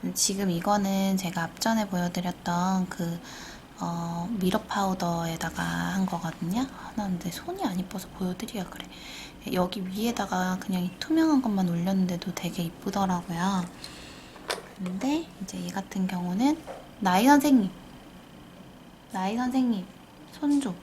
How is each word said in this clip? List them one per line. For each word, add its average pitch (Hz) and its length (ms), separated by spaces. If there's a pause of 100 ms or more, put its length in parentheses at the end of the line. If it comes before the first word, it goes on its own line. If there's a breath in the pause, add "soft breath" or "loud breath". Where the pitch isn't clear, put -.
음, 180 80
지금 196 380
이거는 196 640
제가 185 260
앞전에 220 460
보여드렸던 180 1000
그, 170 300 (600 loud breath)
어, 170 480 (120)
미러 185 220
파우더에다가 170 1000
한 170 420
거거든요. 170 560
아, - 340
나 208 100
근데 180 260
손이 370 320
안 190 160
이뻐서 185 300
보여드려야 185 600
그래. - 180 (640 loud breath)
여기 180 340
위에다가 190 720
그냥 185 240
이 180 160
투명한 311 420
것만 196 280
올렸는데도 180 680
되게 175 280
이쁘더라고요. 180 1000 (1120 loud breath)
근데 254 500 (140)
이제 185 220
얘 175 60
같은 190 380
경우는, 190 540 (380)
나이 190 260
선생님! 269 460 (1400)
나이 196 240
선생님! 240 500 (460)
손 285 300
좀. 208 220